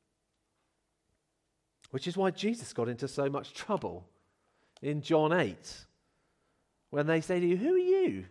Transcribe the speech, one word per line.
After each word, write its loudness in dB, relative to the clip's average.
Which -6
is -6
why 2
Jesus -4
got -2
into -4
so -2
much -6
trouble. -6
In -4
John 4
eight, -2
when 0
they 2
say 0
to 2
you, 4
"Who 2
are 4
you? 2